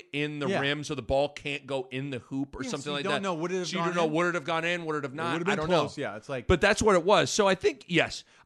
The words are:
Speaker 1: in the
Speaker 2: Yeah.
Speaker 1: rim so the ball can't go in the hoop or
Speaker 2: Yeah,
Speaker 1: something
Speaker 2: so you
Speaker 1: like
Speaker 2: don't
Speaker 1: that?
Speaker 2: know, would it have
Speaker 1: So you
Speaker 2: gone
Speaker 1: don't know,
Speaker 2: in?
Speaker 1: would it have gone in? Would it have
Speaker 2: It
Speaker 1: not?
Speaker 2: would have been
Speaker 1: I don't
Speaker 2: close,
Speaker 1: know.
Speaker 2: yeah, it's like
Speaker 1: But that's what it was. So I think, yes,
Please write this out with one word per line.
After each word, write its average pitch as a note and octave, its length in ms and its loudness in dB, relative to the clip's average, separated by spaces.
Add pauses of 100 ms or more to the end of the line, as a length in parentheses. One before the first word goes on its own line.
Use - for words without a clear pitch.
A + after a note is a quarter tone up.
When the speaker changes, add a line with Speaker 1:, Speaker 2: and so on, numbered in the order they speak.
(140)
Speaker 1:
in D3 260 -4
the C#3 80 -2
Speaker 2:
Yeah. C#3 120 0
Speaker 1:
rim C#3+ 240 0
so D3+ 100 -6
the B2+ 80 -4
ball C3+ 280 0
can't C#3 360 -8
go C3 240 -4
in C3+ 220 -6
the B2 80 -6
hoop C#3 360 -6
or - 80 -8
Speaker 2:
Yeah, B3 60 -8
Speaker 1:
something D3 140 -6
Speaker 2:
so D3 80 -8
you C#3+ 60 -4
Speaker 1:
like C#3+ 60 -4
Speaker 2:
don't D3 100 0
Speaker 1:
that? C#3+ 100 0
Speaker 2:
know, F#3+ 120 -2
would E3+ 160 -4
it F#3 60 -2
have F3+ 100 -4
Speaker 1:
So D3+ 40 -6
you F3+ 80 -4
Speaker 2:
gone E3+ 80 0
Speaker 1:
don't F3 80 -2
know, E3+ 100 4
Speaker 2:
in? D#3 80 0
Speaker 1:
would F3 140 2
it E3+ 80 0
have D#3+ 80 -2
gone E3 220 -2
in? F3 200 -2
Would D#3 120 -2
it C#3+ 60 -4
have C3 100 -8
Speaker 2:
It - 20 -14
Speaker 1:
not? E3 180 -2
Speaker 2:
would E3+ 60 -2
have E3+ 60 -4
been G3+ 80 2
Speaker 1:
I - 20 2
don't D#3 100 -2
Speaker 2:
close, E3 320 2
Speaker 1:
know. D3 60 -6
Speaker 2:
yeah, G#2 140 -6
it's - 120 -16
like C3 160 -6
Speaker 1:
But F3+ 160 4
that's G#3 220 4
what G#3+ 120 6
it E3 80 4
was. F3 280 4
So G3+ 160 4
I F#3+ 80 4
think, D4+ 320 -2
yes, D3+ 360 0 (220)